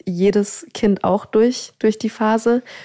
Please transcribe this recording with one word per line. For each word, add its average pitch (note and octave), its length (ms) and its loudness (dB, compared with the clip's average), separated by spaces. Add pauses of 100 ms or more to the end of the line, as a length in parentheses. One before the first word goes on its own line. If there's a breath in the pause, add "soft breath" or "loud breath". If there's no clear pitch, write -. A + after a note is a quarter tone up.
jedes G3+ 680 0
Kind G3+ 300 0
auch F#3 220 -2
durch, A#3 540 0
durch G#3+ 180 0
die A3 120 -4
Phase. A3+ 540 0 (220 loud breath)